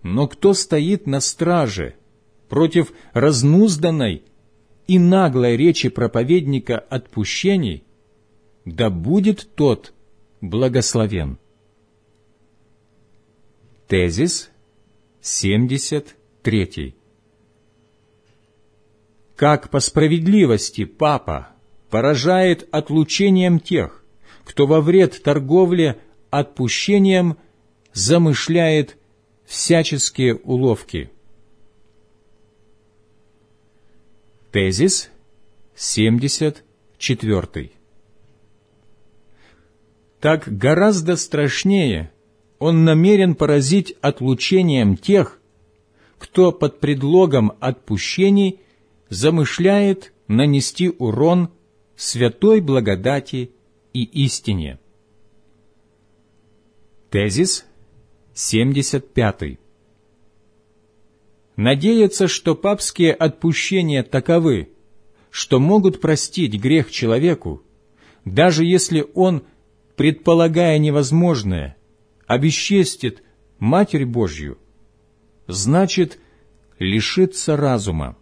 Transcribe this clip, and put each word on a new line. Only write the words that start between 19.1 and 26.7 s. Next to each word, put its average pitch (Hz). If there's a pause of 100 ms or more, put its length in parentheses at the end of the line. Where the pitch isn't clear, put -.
Как 147
по 139
справедливости 156
папа 117 (380)
поражает 151
отлучением 170
тех, - (400)
кто -
во 156
вред 175
торговле 156 (300)
отпущением 180 (560)